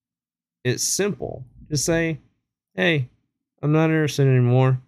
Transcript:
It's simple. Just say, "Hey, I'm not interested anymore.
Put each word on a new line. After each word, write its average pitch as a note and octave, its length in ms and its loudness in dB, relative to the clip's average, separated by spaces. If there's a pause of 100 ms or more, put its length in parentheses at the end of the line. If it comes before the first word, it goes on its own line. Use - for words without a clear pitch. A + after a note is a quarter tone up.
(640)
It's A#2+ 220 -2
simple. C#3+ 600 -6 (260)
Just D3 160 -4
say, E3 320 -2 (560)
"Hey, E3 340 0 (540)
I'm D3 100 0
not D#3+ 140 2
interested D3+ 420 0
anymore. B2+ 600 4